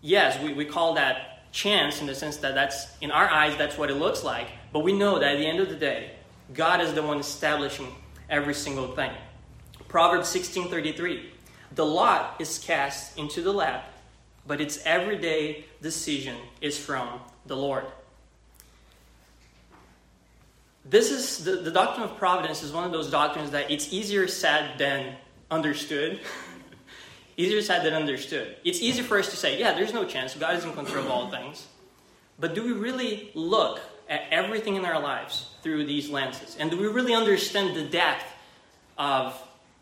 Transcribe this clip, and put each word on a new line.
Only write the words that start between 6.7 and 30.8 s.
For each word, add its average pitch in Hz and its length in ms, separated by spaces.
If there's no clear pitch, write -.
is 156 120
the 156 80
one 147 180
establishing 143 680
every 143 240
single 135 420
thing. 135 160
Proverbs 175 420
sixteen 180 400
thirty-three, 160 600
"The 156 120
lot 175 520
is - 220
cast - 580
into 156 240
the 185 100
lap, 151 400
but 143 160
its 147 240
everyday 160 800
decision 143 540
is 143 160
from 127 420
the 131 80
Lord." 135 300
This 202 240
is, 254 340
the, 185 140
the 156 140
doctrine 214 360
of - 100
providence 180 440
is 147 100
one 165 120
of 180 80
those 156 180
doctrines 147 420
that 143 200
it's 147 200
easier 196 360
said 151 500
than 135 380
understood. 156 760
<laughs> - 1120
Easier 202 240
said 185 240
than 156 80
understood. 143 720
It's 175 160
easy 240 200
for 214 160
us 190 140
to - 60
say, 196 220
"Yeah, 214 140
there's 214 200
no 214 120
chance. 131 300
God 165 220
is 170 80
in 160 80
control 139 320